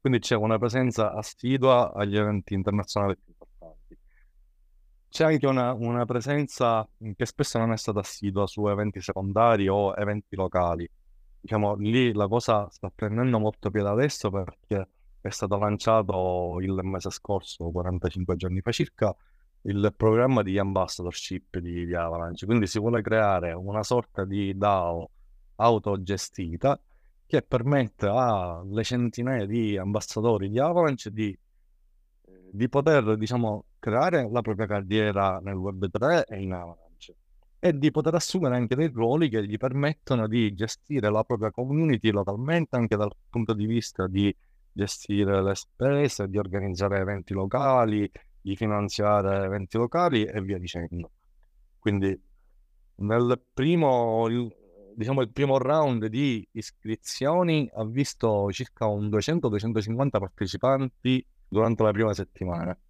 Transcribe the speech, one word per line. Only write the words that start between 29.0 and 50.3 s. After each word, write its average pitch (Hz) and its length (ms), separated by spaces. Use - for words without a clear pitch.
di 107 320
ambasciatori 104 720
di 110 80
Avalanche 151 520
di, 104 260
di 104 180
poter, 139 480
diciamo, 110 480
creare 135 500
la 120 120
propria 104 260
carriera 98 760
nel 98 120
web 95 360
tre 139 340
e 101 160
in 95 120
Avalanche, 87 640
e 170 180
di 143 140
poter 156 220
assumere 156 420
anche 123 180
dei 156 140
ruoli 127 400
che 107 180
gli 104 100
permettono 131 720
di 110 280
gestire 110 560
la 107 120
propria 110 300
community 135 580
localmente, 120 680
anche 113 200
dal 104 160
punto 113 260
di 104 120
vista 110 420
di 98 260
gestire 98 720
le 98 120
spese, 131 760
di 98 100
organizzare 98 600
eventi 95 340
locali, 107 800
di 98 160
finanziare 104 880
eventi 98 320
locali 120 480
e 101 180